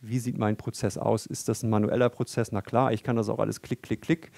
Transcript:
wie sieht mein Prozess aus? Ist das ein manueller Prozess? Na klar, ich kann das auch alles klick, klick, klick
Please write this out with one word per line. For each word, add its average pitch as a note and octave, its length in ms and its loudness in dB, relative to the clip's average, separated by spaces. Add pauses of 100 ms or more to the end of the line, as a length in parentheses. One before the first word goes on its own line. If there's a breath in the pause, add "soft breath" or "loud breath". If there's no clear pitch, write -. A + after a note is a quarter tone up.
wie A#2 180 -4
sieht A#2+ 200 -4
mein G#2+ 180 2
Prozess - 400 -4
aus? A2 300 2
Ist - 240 -4
das A2 120 -2
ein A#2+ 60 0
manueller A2 400 4
Prozess? - 440 -2
Na G2+ 100 0
klar, A#2+ 320 2
ich G#2+ 80 -4
kann A#2+ 140 0
das G#2+ 120 0
auch A2 100 -2
alles A2 220 -6
klick, - 220 -6
klick, - 180 -4
klick - 380 -2